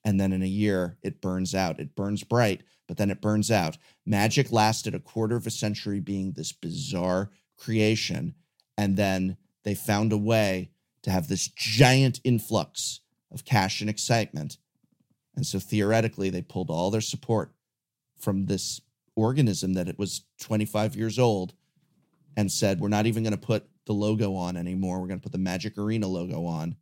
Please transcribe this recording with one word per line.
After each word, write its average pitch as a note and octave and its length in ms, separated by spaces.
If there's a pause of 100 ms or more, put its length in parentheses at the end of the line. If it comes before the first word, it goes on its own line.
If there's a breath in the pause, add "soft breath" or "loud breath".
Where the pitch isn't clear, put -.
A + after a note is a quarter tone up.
and G2+ 160
then F#2+ 140
in F#2 80
a F#2+ 60
year F#2+ 560
it - 180
burns F#2 320
out, F#2 260
it - 160
burns G2 280
bright, A#2 400 (240 soft breath)
but F2 100
then G#2 140
it - 100
burns G#2+ 300
out. F2 260 (280 soft breath)
Magic A2+ 460
lasted A2 440
a E2+ 40
quarter A2+ 360
of A#2 100
a A#2 60
century G#2 480
being F#2+ 320
this D#2+ 200
bizarre F2+ 800 (280 soft breath)
creation, A2 760 (440)
and G2+ 200
then F#2+ 400 (260)
they G#2 120
found G#2+ 380
a G#2 40
way G#2 540 (320)
to G2+ 80
have F#2 160
this F#2+ 220
giant B2+ 720
influx - 800 (300)
of - 140
cash G2+ 360
and G#2 80
excitement. G2+ 680 (800)
And - 100
so F#2+ 140
theoretically, G#2+ 720
they F2+ 120
pulled F2+ 300
all F2 180
their A2 120
support - 500 (680)
from G2 280
this - 360 (340)
organism A2 580
that F2+ 160
it F2+ 100
was G2 240 (160)
twenty-five G#2+ 560
years A2 240
old G2+ 340 (840)
and G2+ 160
said, G2 280
"We're G2+ 80
not G#2 180
even A2+ 180
gonna G#2+ 140
put - 280 (200)
the A2 80
logo G#2 420
on F2+ 220
anymore. F2+ 420
We're F#2 80
gonna F#2+ 120
put - 120
the F#2 60
Magic F#2 400
Arena G#2 300
logo F2 380
on." E2 360